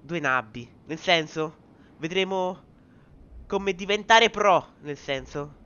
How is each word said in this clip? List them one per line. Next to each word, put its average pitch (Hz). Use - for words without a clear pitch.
due 165
nabbi. 123
Nel 160
senso, 160
vedremo 185
come 196
diventare 208
pro, 202
nel 143
senso 143